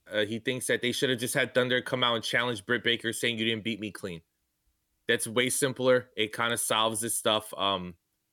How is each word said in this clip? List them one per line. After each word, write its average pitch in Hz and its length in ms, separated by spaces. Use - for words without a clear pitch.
Uh, 107 160
he 113 140
thinks 123 280
that 120 140
they 120 120
should 135 160
have 123 100
just 120 140
had 127 200
Thunder 127 280
come 127 200
out 120 140
and 110 80
challenge 120 420
Britt 120 160
Baker, 113 300
saying, 117 260
"You 110 60
didn't 110 220
beat 107 160
me 104 100
clean." 85 300
That's 117 220
way 123 220
simpler. 127 640
It 110 180
kinda 117 240
solves 110 440
this 117 120
stuff. 107 420
Um, 92 400